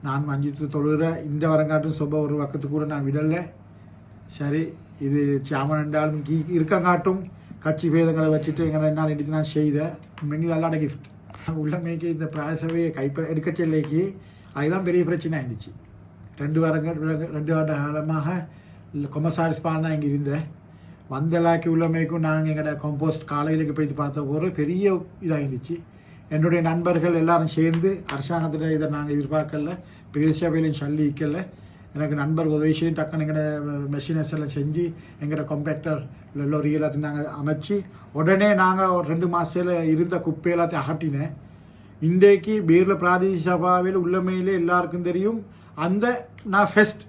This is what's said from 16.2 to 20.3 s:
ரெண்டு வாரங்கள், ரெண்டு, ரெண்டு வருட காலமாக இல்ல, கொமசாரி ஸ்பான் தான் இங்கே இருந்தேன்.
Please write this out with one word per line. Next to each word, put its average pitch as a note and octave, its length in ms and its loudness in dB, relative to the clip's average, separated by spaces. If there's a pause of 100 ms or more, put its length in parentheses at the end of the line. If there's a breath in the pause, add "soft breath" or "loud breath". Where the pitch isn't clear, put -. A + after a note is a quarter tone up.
ரெண்டு D#3 200 0
வாரங்கள், D#3 340 0 (120)
ரெண்டு, D#3+ 260 -2
ரெண்டு D3+ 220 -2
வருட D#3 160 0 (100)
காலமாக D3+ 440 -2 (680 loud breath)
இல்ல, C#3+ 120 -4 (100)
கொமசாரி D#3+ 440 0
ஸ்பான் D#3+ 260 -2
தான் D#3+ 120 0
இங்கே D3 160 -2
இருந்தேன். C#3+ 320 -2 (680 loud breath)